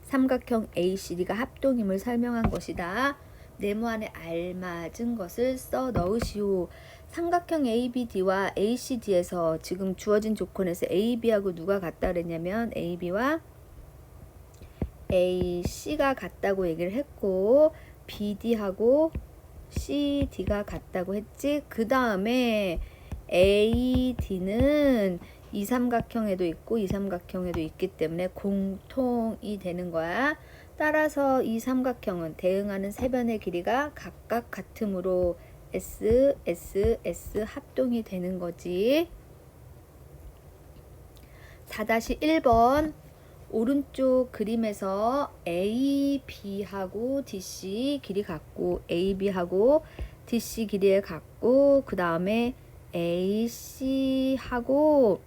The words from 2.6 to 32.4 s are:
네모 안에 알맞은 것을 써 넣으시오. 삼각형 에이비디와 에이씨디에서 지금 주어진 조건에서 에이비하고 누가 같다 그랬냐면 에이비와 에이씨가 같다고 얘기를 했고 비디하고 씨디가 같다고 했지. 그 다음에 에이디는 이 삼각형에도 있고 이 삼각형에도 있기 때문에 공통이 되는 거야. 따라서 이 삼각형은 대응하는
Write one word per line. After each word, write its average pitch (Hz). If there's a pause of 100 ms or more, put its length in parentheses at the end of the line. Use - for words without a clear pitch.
네모 208
안에 220
알맞은 175
것을 240
써 254
넣으시오. 196 (400)
삼각형 339
에이비디와 226
에이씨디에서 185
지금 190
주어진 214
조건에서 180
에이비하고 220
누가 180
같다 175
그랬냐면 175
에이비와 180 (1700)
에이씨가 180
같다고 190
얘기를 175
했고 233 (340)
비디하고 214 (640)
씨디가 277
같다고 185
했지. 277
그 226
다음에 226 (480)
에이디는 233 (320)
이 202
삼각형에도 226
있고 170
이 208
삼각형에도 185
있기 160
때문에 170
공통이 202
되는 180
거야. 180 (400)
따라서 294
이 226
삼각형은 226
대응하는 196